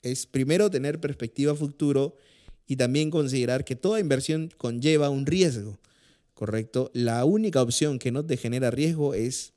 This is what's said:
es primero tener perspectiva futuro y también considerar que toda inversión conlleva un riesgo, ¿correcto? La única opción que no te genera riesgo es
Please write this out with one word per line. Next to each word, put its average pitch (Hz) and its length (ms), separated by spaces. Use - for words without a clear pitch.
es 127 240
primero 165 460
tener 147 280
perspectiva 143 560
futuro 143 600
y 135 100
también 135 360
considerar 131 520
que 131 120
toda 214 240
inversión 156 580
conlleva 143 540
un 135 160
riesgo, 123 520
¿correcto? 110 600
La 120 280
única 185 380
opción 139 380
que 127 120
no 147 140
te 131 120
genera 120 340
riesgo 147 420
es 117 440